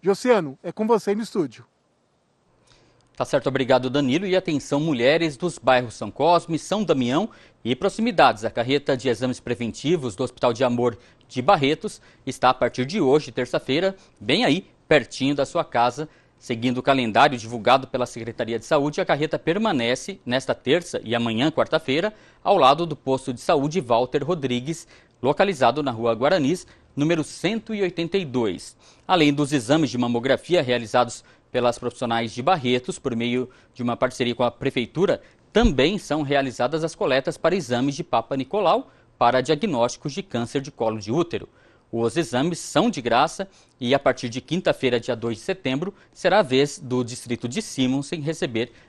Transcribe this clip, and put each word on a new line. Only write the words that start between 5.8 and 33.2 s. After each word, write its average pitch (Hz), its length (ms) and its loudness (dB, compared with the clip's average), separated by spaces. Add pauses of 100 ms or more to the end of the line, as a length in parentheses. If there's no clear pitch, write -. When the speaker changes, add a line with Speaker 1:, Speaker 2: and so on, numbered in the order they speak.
Speaker 2:
São 107 180 -10
Cosme, 160 480 0
São 208 240 -4
Damião 151 460 0 (340)
e 123 140 -2
proximidades. 165 720 2
A 107 40 -2
carreta 135 460 0
de 123 140 -2
exames 123 280 -2
preventivos 123 760 -4
do 131 80 -2
Hospital 123 300 0
de 117 100 0
Amor 120 320 2 (320)
de 127 140 -6
Barretos 156 580 0 (260)
está 131 220 0
a 127 60 4
partir - 320 -2
de 170 120 -4
hoje, 147 320 2
terça-feira, 160 640 -2 (240)
bem 151 280 0
aí, 165 200 0 (220)
pertinho 139 460 2
da 139 100 0
sua 165 180 -4
casa. 123 460 0 (300)
Seguindo 123 400 -2
o 123 40 -6
calendário 131 540 4
divulgado 120 500 0
pela 123 200 -4
Secretaria 117 520 -6
de 110 60 -10
Saúde, 147 380 0
a - 20 0
carreta 156 340 0
permanece 160 840 -2
nesta 127 300 -2
terça 151 500 -2
e 113 100 -4
amanhã, 117 360 0
quarta-feira, 156 640 -2 (280)
ao 202 140 2
lado 151 300 6
do 151 100 -6
posto 131 380 -2
de 113 80 -16
saúde 156 400 2
Walter 123 420 0
Rodrigues, 135 640 -4 (320)
localizado 143 600 2
na 139 80 -2
Rua 117 240 0
Guaranis, 147 520 0 (340)
número 156 240 2
cento 220 500 -4
e 208 60 -4
oitenta 175 380 -2
e 185 80 -4
dois. 117 500 -4 (320)
Além 156 240 6
dos 143 220 0
exames 139 340 2
de 123 80 -6
mamografia 123 640 0
realizados 123 640 0 (260)
pelas 123 280 0
profissionais 117 520 -4
de 120 120 -10
Barretos, 127 560 0
por 123 180 -4
meio 120 320 -2 (240)